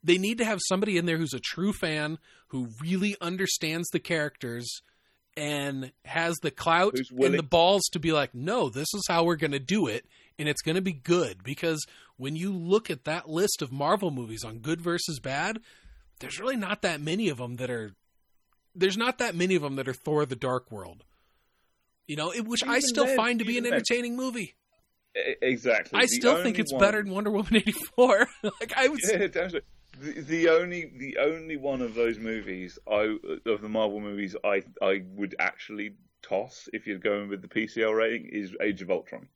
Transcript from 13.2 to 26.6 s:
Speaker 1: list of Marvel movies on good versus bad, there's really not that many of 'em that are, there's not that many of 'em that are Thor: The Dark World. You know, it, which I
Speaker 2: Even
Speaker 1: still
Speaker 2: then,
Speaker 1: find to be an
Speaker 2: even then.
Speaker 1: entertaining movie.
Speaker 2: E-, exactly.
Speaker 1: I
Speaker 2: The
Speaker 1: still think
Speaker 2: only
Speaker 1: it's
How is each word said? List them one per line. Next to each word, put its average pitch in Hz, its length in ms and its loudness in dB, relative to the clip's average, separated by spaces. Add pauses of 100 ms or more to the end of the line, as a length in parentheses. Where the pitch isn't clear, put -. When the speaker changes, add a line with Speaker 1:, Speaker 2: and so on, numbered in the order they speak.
Speaker 1:
list 180 320 0
of 131 100 -6
Marvel 160 400 0
movies 113 340 -8
on 110 140 -10
good 160 220 -4
versus 170 380 -2
bad, 165 420 -4 (580)
there's - 200 -10
really 247 180 -2
not 202 260 -4
that 156 180 0
many 180 280 0
of 127 120 -4
'em 123 160 -6
that 123 120 -4
are, 110 260 -6 (800)
there's 190 220 4
not 247 200 0
that 226 180 0
many 180 200 2
of 151 80 2
'em 139 120 -4
that 131 140 -2
are 127 40 -2
Thor: 151 320 0
The 127 120 -4
Dark 127 340 -2
World. 95 320 -14 (1000)
You 151 120 -8
know, 156 140 -2
it, 240 140 -4
which 233 200 0
I 247 140 4
Speaker 2:
Even - 100 2
Speaker 1:
still 254 160 4
Speaker 2:
then, 262 100 2
Speaker 1:
find 240 240 2
to 226 60 -2
be 226 120 0
an - 20 0
Speaker 2:
even 233 120 -2
then. - 40 2
Speaker 1:
entertaining 240 420 0
movie. 247 400 -6 (580)
Speaker 2:
E-, - 260 -2
exactly. 120 560 2
Speaker 1:
I 233 40 6
Speaker 2:
The 254 80 4
Speaker 1:
still 247 260 4
think 233 220 0
Speaker 2:
only - 20 -2
Speaker 1:
it's 170 140 -2